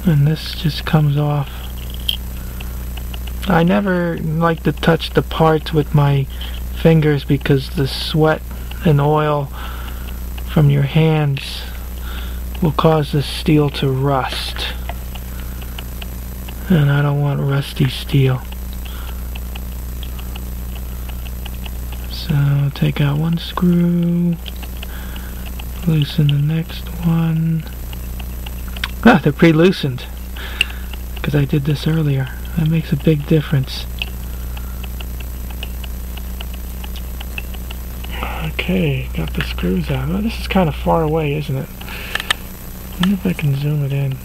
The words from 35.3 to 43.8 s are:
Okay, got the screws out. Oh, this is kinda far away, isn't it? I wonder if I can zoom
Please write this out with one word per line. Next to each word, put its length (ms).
Okay, 720
got 160
the 100
screws 480
out. 200
Oh, 100
this 180
is 80
kinda 240
far 320
away, 320
isn't 220
it? 120
I 1300
wonder 140
if 120
I 60
can 260
zoom 260